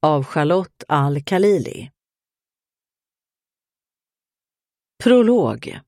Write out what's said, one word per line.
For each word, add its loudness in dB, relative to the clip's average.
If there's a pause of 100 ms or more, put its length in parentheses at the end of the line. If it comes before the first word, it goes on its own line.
av 2
Charlotte -2
Al-Khalili. -2 (3000)
Prolog. 2